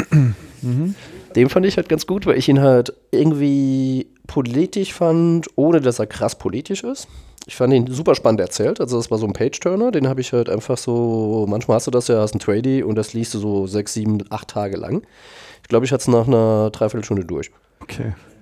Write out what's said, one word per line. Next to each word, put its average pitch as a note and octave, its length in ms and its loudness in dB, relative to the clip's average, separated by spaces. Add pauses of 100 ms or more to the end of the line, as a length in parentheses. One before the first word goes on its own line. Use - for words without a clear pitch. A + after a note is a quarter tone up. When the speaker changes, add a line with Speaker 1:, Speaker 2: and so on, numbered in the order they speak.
Speaker 1:
<clears throat> C3 260 4 (280)
Mhm. C#3 300 -2 (420)
Speaker 2:
Den B2+ 140 6
fand F#3 160 2
ich G3+ 120 0
halt F3+ 120 -2
ganz D#3 160 0
gut, G3 220 -4
weil D#3 100 4
ich - 100 -2
ihn C#3 140 6
halt B2+ 320 4 (160)
irgendwie C#3 960 0 (220)
politisch D3+ 680 -2
fand, E3 600 2
ohne D3+ 260 4
dass B2+ 160 0
er A2 80 -2
krass - 320 -4
politisch B2+ 460 -6
ist. B3+ 240 -8 (400)
Ich - 80 -18
fand B2+ 180 2
ihn B2 140 4
super C#3 260 0
spannend A2 280 2
erzählt. A2 380 -2
Also B2 180 -2
das A#2 120 -4
war A2 80 0
so A2 80 -2
ein G2+ 80 -2
Page-Turner, F#3 560 -2
den D3+ 180 0
habe C3+ 140 -2
ich - 120 -8
halt A#2+ 180 0
einfach A2+ 260 -2
so, A2+ 720 0
manchmal A2 280 2
hast A#2 100 -4
du C3+ 40 -4
das B2 180 0
ja, A#2 120 4
hast G#2+ 120 0
einen G#2 80 -4
Tradie B2+ 440 0
und G#2+ 80 -2
das G#2+ 200 -4
liest A2+ 200 -6
du G#2+ 60 -4
so G2+ 260 -2
sechs, G2+ 280 -4
sieben, G#2+ 360 -2
acht - 200 -10
Tage G2+ 280 -6
lang. D3+ 240 -6 (640)
Ich - 40 -20
glaube, A#2 200 2
ich B2+ 40 -4
hatte C3+ 100 0
es - 60 -10
nach A#2 200 4
einer A2 420 4
Dreiviertelstunde G#2+ 560 -2
durch. - 240 -8 (320)
Speaker 1:
Okay. - 320 -8 (280)